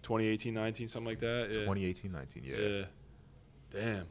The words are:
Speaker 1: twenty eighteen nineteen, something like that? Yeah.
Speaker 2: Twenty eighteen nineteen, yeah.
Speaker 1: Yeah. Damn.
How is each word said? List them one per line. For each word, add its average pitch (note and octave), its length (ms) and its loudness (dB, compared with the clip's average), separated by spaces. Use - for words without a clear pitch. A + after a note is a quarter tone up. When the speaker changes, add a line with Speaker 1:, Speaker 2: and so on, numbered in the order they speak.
Speaker 1:
twenty A2 240 4
eighteen A2 260 2
nineteen, A2 340 0
something A#2 200 -4
like A2 120 -4
that? A#2 320 2
Yeah. G#2+ 140 2
Speaker 2:
Twenty G2 200 2
eighteen F#2 260 0
nineteen, C#2 320 -6
yeah. C2 140 -4
Speaker 1:
Yeah. G2+ 280 2
Damn. G2+ 400 0